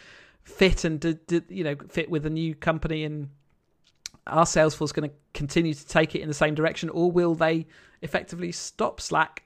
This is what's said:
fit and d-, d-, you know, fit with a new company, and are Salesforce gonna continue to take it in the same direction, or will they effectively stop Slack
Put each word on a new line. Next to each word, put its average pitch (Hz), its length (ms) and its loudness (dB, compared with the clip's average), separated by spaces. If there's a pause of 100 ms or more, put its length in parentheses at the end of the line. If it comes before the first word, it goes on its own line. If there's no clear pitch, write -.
(420)
fit - 420 2
and 160 160 0
d-, 165 260 0
d-, 170 220 0
you 180 160 -6
know, 143 120 -4 (120)
fit 160 200 -4
with 151 180 -2
a 151 40 -2
new 160 240 -2
company, 156 500 -2
and 151 240 -8 (1000)
are 165 180 4
Salesforce 156 500 2
gonna 151 160 -2 (240)
continue 151 400 0
to - 120 -20
take 160 280 2
it - 60 -4
in 156 80 -8
the 147 60 -2
same 151 200 2
direction, 160 340 -2
or 175 240 2
will 175 220 4
they 160 320 2 (360)
effectively 175 500 -6
stop - 480 -6
Slack - 460 -2